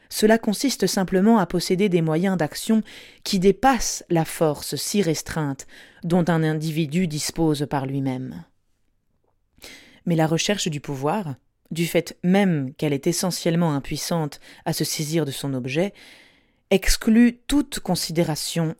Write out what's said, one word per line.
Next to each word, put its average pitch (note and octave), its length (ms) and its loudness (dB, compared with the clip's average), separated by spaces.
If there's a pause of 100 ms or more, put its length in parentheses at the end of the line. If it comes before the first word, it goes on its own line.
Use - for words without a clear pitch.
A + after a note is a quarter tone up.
cela A3 300 4
consiste A3 480 0
simplement F#3+ 520 4
à F3+ 80 4
posséder F#3 420 0
des F3 140 2
moyens E3+ 340 0
d'action G#3 460 0 (420)
qui G3+ 140 -2
dépassent G3+ 680 2
la E3 160 2
force D3+ 520 -2
si G3+ 260 -2
restreinte D3+ 640 -4 (380)
dont F3 240 2
un D#3+ 160 2
individu D#3 640 -2
dispose D3+ 600 -2
par C#3 160 -2
lui-même. C3+ 600 -6 (1600)
Mais E3+ 100 0
la D#3+ 140 2
recherche F#3 400 0
du D3 120 -4
pouvoir, D3 540 -4 (380)
du E3 140 -2
fait - 360 -2
même F3+ 520 2
qu'elle D3+ 180 -2
est C#3 160 -2
essentiellement E3+ 680 0
impuissante D3 680 -4 (240)
à E3 80 -4
se D#3 120 -4
saisir D#3 400 -2
de C#3 80 -4
son C#3 200 -6
objet, C3+ 400 -4 (760)
exclut A#3 800 4
toute - 320 0
considération E3 1000 -2